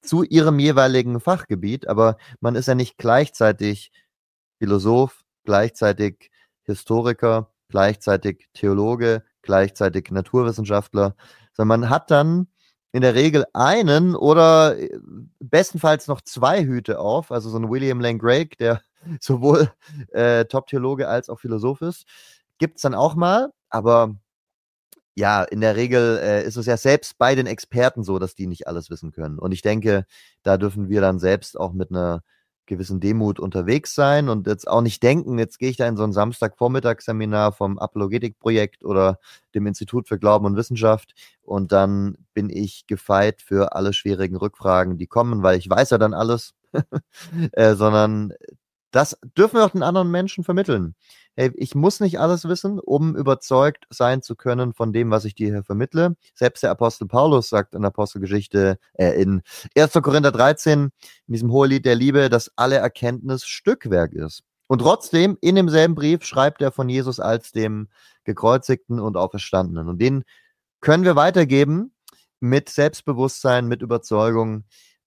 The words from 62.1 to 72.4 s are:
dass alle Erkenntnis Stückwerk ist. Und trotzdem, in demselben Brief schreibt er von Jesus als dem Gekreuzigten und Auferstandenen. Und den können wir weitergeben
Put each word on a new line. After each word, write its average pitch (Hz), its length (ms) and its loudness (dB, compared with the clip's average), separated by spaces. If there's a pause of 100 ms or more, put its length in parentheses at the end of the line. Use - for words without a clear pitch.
dass 117 260 0
alle 131 200 2
Erkenntnis 123 720 -4
Stückwerk 95 640 -2
ist. 78 300 -12 (240)
Und 127 140 0
trotzdem, 175 600 2
in 180 160 2
demselben 165 380 4
Brief 151 300 -2
schreibt 147 380 -2
er 135 100 -2
von 127 160 -4
Jesus 127 320 -4
als 113 320 -4
dem 107 360 -6 (360)
Gekreuzigten 120 760 -2
und 104 160 -6
Auferstandenen. 90 720 -4
Und 87 120 -8
den 131 240 0 (560)
können 165 240 2
wir 175 120 4
weitergeben 156 760 2 (460)